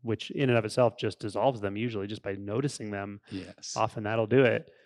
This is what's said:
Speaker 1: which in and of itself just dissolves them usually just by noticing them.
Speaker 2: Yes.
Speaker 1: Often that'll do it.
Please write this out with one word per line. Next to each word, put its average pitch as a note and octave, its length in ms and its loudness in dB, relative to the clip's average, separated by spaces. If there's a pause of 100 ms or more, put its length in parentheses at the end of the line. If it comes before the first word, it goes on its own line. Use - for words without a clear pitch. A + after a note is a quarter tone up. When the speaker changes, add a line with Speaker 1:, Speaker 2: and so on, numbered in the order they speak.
Speaker 1:
which A2+ 280 -4
in C#3 200 2
and A#2+ 60 6
of A2 80 4
itself A2+ 320 4
just A2 220 -4
dissolves G#2+ 420 0
them G2+ 160 -2
usually A2 300 -4
just G#2 160 -8
by G2+ 140 -6
noticing G#2+ 560 -4
them. G2+ 280 -6 (100)
Speaker 2:
Yes. F#2 460 -10
Speaker 1:
Often A2+ 280 -2
that'll A2 240 0
do B2+ 160 6
it. A2 260 2 (160)